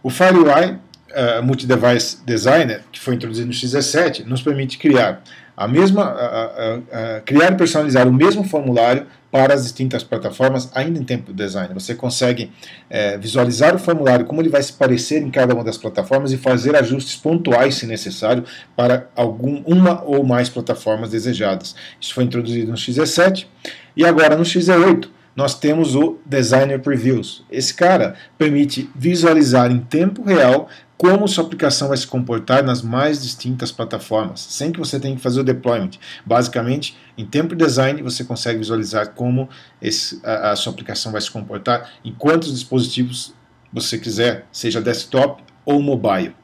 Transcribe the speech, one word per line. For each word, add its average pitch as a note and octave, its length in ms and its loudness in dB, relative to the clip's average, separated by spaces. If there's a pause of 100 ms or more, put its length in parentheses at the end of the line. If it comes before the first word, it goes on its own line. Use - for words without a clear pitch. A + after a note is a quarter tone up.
O C3 80 -4
FireUI, F3+ 680 4 (300)
é, A#2+ 320 0
Multi-Device B2 840 2
Designer, A#2+ 640 2
que - 120 -18
foi B2 140 -2
introduzido A2+ 320 -6
no A#2+ 60 -6
X B2 180 -6
Z C#3 100 0
sete, D#3 420 0
nos B2 180 -4
permite C3+ 360 -4
criar A#2+ 440 2 (360)
a G2+ 100 -4
mesma, F#3+ 360 4
a, A#2 420 -4
a, A2+ 720 -8
a, G#2+ 40 -10
criar D#3 300 4
e F#3 40 0
personalizar D3+ 520 2
o B2+ 60 4
mesmo G3 300 4
formulário C3 640 0 (240)
para C3+ 220 4
as C3+ 100 0
distintas B2+ 400 -6
plataformas, B2+ 680 -2
ainda D3+ 260 -2
em C3 40 -6
tempo A#2+ 300 -8
de G2+ 100 -6
design. F#2+ 300 -6
Você F#2+ 220 -10
consegue, B2 560 -2 (380)
é, G2+ 280 -2
visualizar A#2+ 580 2
o F#3 40 -4
formulário, C3+ 460 2
como D3+ 160 -4
ele D#3+ 80 0
vai C#3 120 2
se C#3 100 -8
parecer C3+ 500 0
em C#3 80 -6
cada B2+ 240 2
uma A#2+ 100 -2
das A2 140 -6
plataformas C3 540 -2
e C3 60 -2
fazer B2+ 380 0
ajustes C3 400 0
pontuais, C#3 600 2
se A#2+ 120 -8
necessário, A2 580 -4 (300)
para B2 400 0
algum, A#2+ 500 -4
uma F3+ 380 4
ou C#3 200 0
mais B2 240 0
plataformas A2+ 640 -6
desejadas. G#2 680 -4 (240)
Isso - 140 -12
foi B2+ 100 -2
introduzido A#2 480 -4
no A#2 60 -6
X B2 180 -6
Z D#3 120 2
sete F#3 420 2 (460)
e D#3 100 4
agora D#3 320 6
no E3 80 2
X E3+ 200 0
Z F3+ 120 6
oito F3+ 340 4 (240)
nós C#3 240 -2
temos D3+ 340 2
o D#3+ 320 2
Designer C3+ 540 2
Previews. B2+ 720 -2
Esse - 220 -4
cara E3 420 2 (220)
permite C#3+ 580 0
visualizar D3 760 4
em B2 80 0
tempo F#3 440 -2
real D3 460 4 (280)
como G3 300 4
sua - 160 -2
aplicação C#3 460 -2
vai C3+ 80 0
se - 100 -6
comportar B2 560 0
nas A#2+ 180 -2
mais C3+ 400 -2
distintas B2+ 500 -8
plataformas, A2 680 -6
sem - 320 -8
que E3+ 80 -8
você C3+ 200 -6
tenha C3+ 160 -6
que B2+ 60 -12
fazer B2+ 200 -2
o - 20 -2
deployment. A#2+ 480 -2 (340)
Basicamente, B2 720 -2 (180)
em A2+ 80 -10
tempo D#3+ 320 -4
de E3 80 2
design, C3+ 380 0
você B2+ 220 -8
consegue A#2+ 340 -6
visualizar G#2+ 540 -4
como B2+ 360 -2 (320)
esse, - 440 -6
a, G#2+ 260 -2
a G#2 60 0
sua G#2+ 180 -6
aplicação G2+ 380 -10
vai G#2 100 -6
se - 80 -8
comportar G#2+ 580 -6 (160)
em A2 80 -12
quantos D#3+ 400 0
dispositivos B2+ 800 -4 (400)
você A2+ 280 -6
quiser, A2+ 520 -2
seja A2+ 300 -4
desktop C3 600 -2 (200)
ou C#3+ 200 2
mobile G#2 500 0 (100)